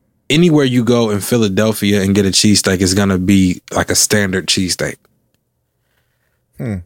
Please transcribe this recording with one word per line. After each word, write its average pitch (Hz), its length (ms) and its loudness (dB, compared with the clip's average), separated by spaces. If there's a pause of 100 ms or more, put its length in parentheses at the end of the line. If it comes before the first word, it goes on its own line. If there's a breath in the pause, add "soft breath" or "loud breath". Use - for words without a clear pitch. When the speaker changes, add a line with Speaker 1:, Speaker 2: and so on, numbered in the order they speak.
(280)
Speaker 1:
"Anywhere 151 360 4
you 123 200 0
go 117 260 2
in 101 100 -2
Philadelphia 104 840 0
and 98 140 0
get 101 100 2
a 95 40 0
cheesesteak, 95 500 0
it's 95 140 0
gonna 98 240 0
be, 92 440 2 (100)
like, 87 180 -4
a 90 40 -2
standard 95 540 -2
cheesesteak." 85 480 -4 (1600)
Speaker 2:
Hmm. 113 280 -8